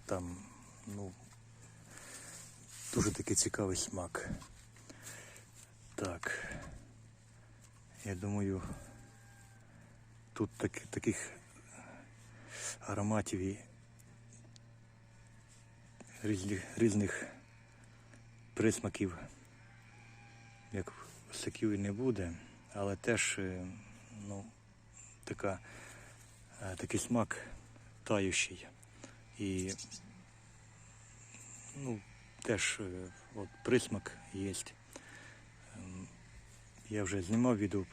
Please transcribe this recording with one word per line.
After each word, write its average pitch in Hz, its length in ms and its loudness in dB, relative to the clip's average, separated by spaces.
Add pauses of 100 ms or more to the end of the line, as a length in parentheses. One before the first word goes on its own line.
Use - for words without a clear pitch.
там, 90 300 -2 (500)
ну... 101 260 -6 (1800)
Дуже 107 160 8
такий 95 260 2
цікавий 95 400 4
смак. - 520 -2 (1700)
Так, - 520 0 (1600)
я 101 100 0
думаю, 98 480 2 (1700)
тут - 240 2
так-, - 340 0
таких - 400 2 (1500)
ароматів 104 600 4
і 98 180 2 (2750)
різних, 101 420 2 (120)
різних 104 500 6 (1300)
присмаків, 101 640 4 (1500)
як 98 200 0 (400)
в - 40 -6
секюрі, - 420 4
не 101 140 4
буде, 101 400 4 (420)
але 101 220 2
теж, - 420 4
е, 92 280 0 (640)
ну, 98 160 -4 (800)
така, 95 340 0 (1040)
е, 92 140 -4
такий - 240 2
смак - 460 2 (580)
тающий. 95 600 4 (720)
І, 95 340 2 (2000)
ну, 127 240 -2 (420)
теж, - 380 4
е, 92 280 -4 (260)
от 101 140 -6 (160)
присмак 110 480 4 (220)
є. 95 200 0 (1200)
Ем, 92 340 -10 (800)
я 107 140 2
вже 98 200 2
знімав 113 360 8
відео 98 340 4